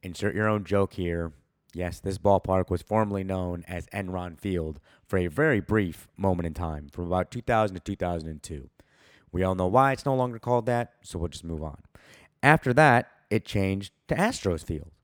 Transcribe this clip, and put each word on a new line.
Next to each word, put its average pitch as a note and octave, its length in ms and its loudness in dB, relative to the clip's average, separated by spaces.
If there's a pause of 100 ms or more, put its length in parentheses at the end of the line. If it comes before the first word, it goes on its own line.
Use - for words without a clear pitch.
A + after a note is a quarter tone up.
Insert F#2+ 320 -4
your G#2+ 140 2
own G#2+ 160 0
joke G2 300 0
here. E2+ 380 -4 (400)
Yes, F2 280 -6
this F#2+ 180 -6
ballpark F#2+ 500 2
was F2+ 140 -2
formerly G#2 400 0
known F2+ 460 -4
as F2 200 -8
Enron F2+ 480 -8
Field E2 440 -4 (260)
for G2 120 0
a F2+ 100 0
very B2+ 320 2
brief G2 560 -2
moment F2+ 320 0
in D#2 60 -6
time, D#2 340 -6
from F2 180 -8
about F2+ 240 0
two A#2+ 120 -10
thousand G#2+ 340 0
to F2 40 -8
two G2+ 140 -6
thousand F2 340 -4
and D#2 140 -12
two. C#2+ 280 -12 (600)
We F2+ 140 0
all F#2 100 2
know F#2 140 2
why C3 240 6
it's B2+ 120 -6
no C3+ 120 0
longer B2 240 -2
called A#2+ 260 0
that, A#2+ 360 0
so - 180 -8
we'll E2 80 -2
just - 160 -12
move D#2+ 180 -6
on. D2+ 200 -10 (600)
After C#3 320 4
that, B2+ 340 6 (220)
it G#2 140 0
changed G2 480 -2 (160)
to C#3+ 80 0
Astros G#2+ 480 -2
Field. E2 260 -8 (140)